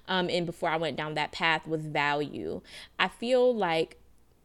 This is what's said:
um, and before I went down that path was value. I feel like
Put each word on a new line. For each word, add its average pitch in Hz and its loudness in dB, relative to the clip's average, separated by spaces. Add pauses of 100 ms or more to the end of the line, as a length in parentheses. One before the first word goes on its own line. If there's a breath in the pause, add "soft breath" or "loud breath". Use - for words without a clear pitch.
um, 185 2
and 175 0
before 170 -4
I 156 2
went 160 -2
down 156 -4
that 151 -2
path 160 2
was 156 -2
value. 147 -2 (380 loud breath)
I 185 2
feel 247 2
like 165 0 (480)